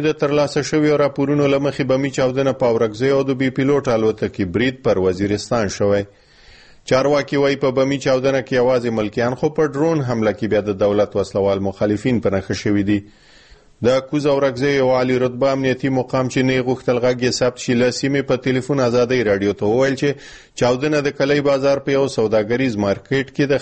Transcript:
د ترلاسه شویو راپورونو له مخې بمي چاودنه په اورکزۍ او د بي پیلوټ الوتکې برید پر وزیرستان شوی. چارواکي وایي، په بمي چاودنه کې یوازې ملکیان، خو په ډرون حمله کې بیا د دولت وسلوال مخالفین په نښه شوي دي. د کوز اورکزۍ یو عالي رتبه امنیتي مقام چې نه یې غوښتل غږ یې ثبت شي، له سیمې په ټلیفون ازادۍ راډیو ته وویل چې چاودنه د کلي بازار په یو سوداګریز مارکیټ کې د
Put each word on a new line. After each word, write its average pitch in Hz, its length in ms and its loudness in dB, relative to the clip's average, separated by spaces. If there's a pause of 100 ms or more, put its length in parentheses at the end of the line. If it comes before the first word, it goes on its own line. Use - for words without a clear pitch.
د 151 160 0
ترلاسه 147 480 0
شویو 151 320 2
راپورونو 143 440 0
له 139 120 2
مخې 139 320 -2
بمي 135 260 0
چاودنه 131 360 0
په 123 200 0
اورکزۍ 113 420 0
او 139 80 2
د 135 160 -2
بي 131 180 0
پیلوټ 135 380 0
الوتکې 107 580 -2
برید 127 300 -2
پر 98 240 2
وزیرستان 101 720 -2
شوی. 101 240 0 (840)
چارواکي 139 520 0
وایي، 139 280 2
په 135 120 2
بمي 135 280 0
چاودنه 135 360 0
کې 120 200 -6
یوازې 120 280 2 (100)
ملکیان، 117 360 -2
خو 156 140 0
په 151 240 -2
ډرون 147 340 0
حمله 110 260 0
کې 107 180 -4
بیا 104 100 2
د 98 240 -2
دولت 104 300 2
وسلوال 98 540 0
مخالفین 107 500 0
په 104 100 0
نښه 95 240 -2 (100)
شوي 104 260 0
دي. 101 140 0 (840)
د 123 100 4 (140)
کوز 147 220 -2
اورکزۍ 139 420 0
یو 131 220 2
عالي 127 260 0
رتبه 123 300 0
امنیتي 135 440 0
مقام 127 380 -2
چې 135 140 0
نه 131 60 2
یې 127 140 0
غوښتل 127 360 0
غږ 127 200 2
یې 123 160 2
ثبت 123 240 0
شي، 131 100 0
له 120 180 2
سیمې 139 380 -2
په 131 140 2
ټلیفون 135 400 -2
ازادۍ 120 460 2
راډیو 101 320 0
ته 104 100 0
وویل 131 300 2
چې 143 80 0 (500)
چاودنه 131 480 0
د 139 100 -4
کلي 143 300 2
بازار 139 400 2
په 143 80 0
یو 139 120 2
سوداګریز 113 760 0
مارکیټ 127 520 -2
کې 147 160 0
د 131 100 0